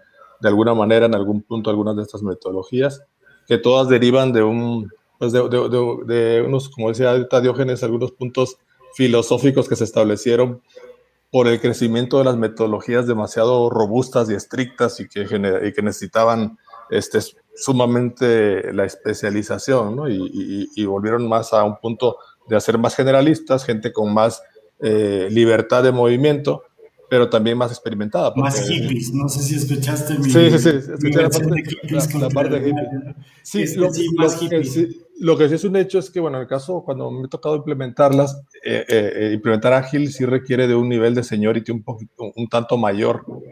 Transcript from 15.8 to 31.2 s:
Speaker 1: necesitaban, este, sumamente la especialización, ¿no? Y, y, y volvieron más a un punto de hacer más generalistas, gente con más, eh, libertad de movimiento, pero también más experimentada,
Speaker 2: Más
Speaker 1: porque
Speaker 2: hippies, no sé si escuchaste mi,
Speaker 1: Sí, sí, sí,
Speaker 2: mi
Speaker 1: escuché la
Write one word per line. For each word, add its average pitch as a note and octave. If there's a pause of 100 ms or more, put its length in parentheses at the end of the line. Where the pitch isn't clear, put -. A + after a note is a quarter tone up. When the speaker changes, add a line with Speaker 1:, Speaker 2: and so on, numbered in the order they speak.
Speaker 1:
necesitaban, A2 (320)
este, G#2 (340)
sumamente A#2+
la G2
especialización, G#2+
¿no? C#3+
Y, G#2+
y, F#2+
y G#2
volvieron A2
más A2+
a G#2+
un G#2+
punto A2+ (300)
de A2+
hacer A2+
más A#2+
generalistas, C3+
gente A2+
con G#2+
más, A2 (380)
eh, G#2
libertad A2+
de B2+
movimiento, C#3 (480)
pero A#2+
también A2+
más B2
experimentada, A2
Speaker 2:
Más C3
Speaker 1:
porque G2+
Speaker 2:
hippies, B2+
no C#3+
sé C#3+
si C#3
escuchaste D3
mi, C#3
Speaker 1:
Sí, E3+
sí, D#3+
sí, D3
Speaker 2:
mi C#3
Speaker 1:
escuché D3
la E3